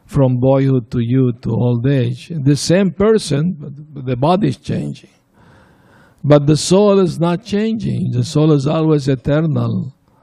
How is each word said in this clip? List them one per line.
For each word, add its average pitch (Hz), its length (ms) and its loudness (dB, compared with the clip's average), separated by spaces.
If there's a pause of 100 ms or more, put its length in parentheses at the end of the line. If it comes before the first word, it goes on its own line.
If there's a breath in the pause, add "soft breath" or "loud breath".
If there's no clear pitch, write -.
from 127 340 0
boyhood 135 520 2
to 127 80 -2
youth 123 420 0
to 117 100 -6
old 120 360 -2
age. 123 480 -2
The 143 220 0
same 185 340 0
person, 185 680 0
but, 143 140 -14 (220)
but 131 120 -12
the 127 120 -4
body 170 320 2
is - 80 -6
changing. - 520 -8 (1120 soft breath)
But 143 260 4
the 151 100 4
soul 196 420 2
is 156 180 0
not 170 280 -4
changing. 202 680 -4
The 120 140 0
soul 156 260 2
is 139 160 2
always 156 400 0
eternal, 135 880 -2 (280 soft breath)